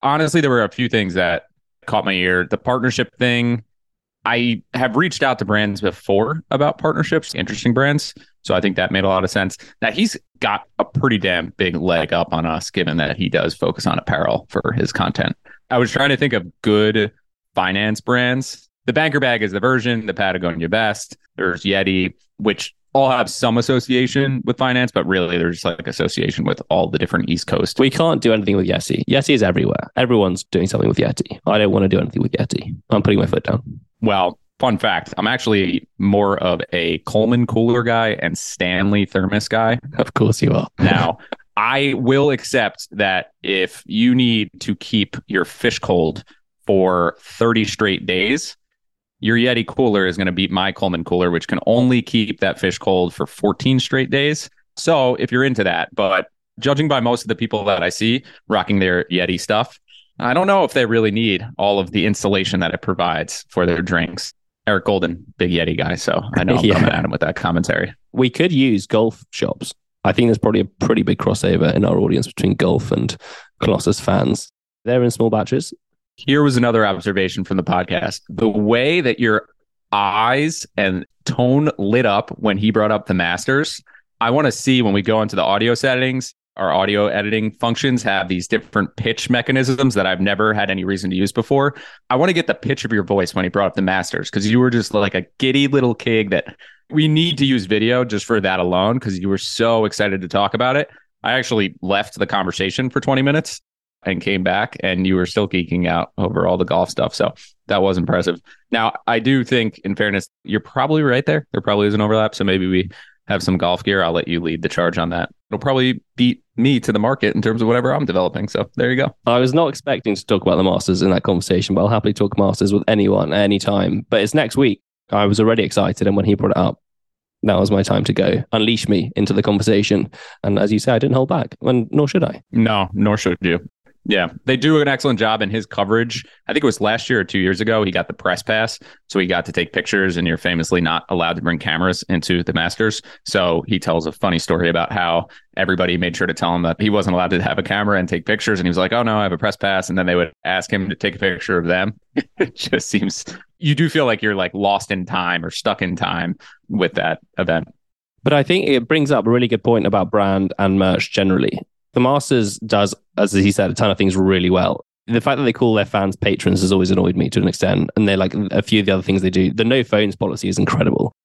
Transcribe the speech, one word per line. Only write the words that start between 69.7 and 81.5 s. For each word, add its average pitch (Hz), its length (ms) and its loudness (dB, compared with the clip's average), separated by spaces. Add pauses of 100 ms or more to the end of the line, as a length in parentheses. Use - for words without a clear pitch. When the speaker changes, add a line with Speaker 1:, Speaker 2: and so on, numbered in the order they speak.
Speaker 2:
I 90 80 2
think 120 160 4
there's 110 100 4
probably 110 220 2
a 98 40 2
pretty 113 380 0
big - 160 0
crossover 92 540 0
in - 120 2
our 87 120 2
audience - 300 2
between - 280 -2
golf - 360 0
and - 260 -2 (440)
Colossus - 400 0
fans. 98 500 0 (340)
They're 123 180 2
in 120 100 2
small 113 180 0
batches. 110 420 -2 (440)
Speaker 1:
Here 143 260 2
was 139 140 4
another 117 300 4
observation 95 560 -2
from 95 140 -4
the 90 80 0
podcast. 90 640 -2
The 113 200 0
way 117 520 2
that 127 180 0
your 107 300 0 (420)
eyes 113 760 0 (100)
and 95 300 -2 (180)
tone 135 540 2